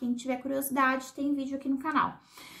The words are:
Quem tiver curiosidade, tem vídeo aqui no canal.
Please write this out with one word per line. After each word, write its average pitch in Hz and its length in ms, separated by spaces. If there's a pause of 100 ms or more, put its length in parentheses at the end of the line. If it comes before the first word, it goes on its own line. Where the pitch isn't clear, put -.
Quem 240 140
tiver 254 240
curiosidade, 269 720
tem 285 200
vídeo 269 240
aqui 269 120
no 269 100
canal. 302 400 (420)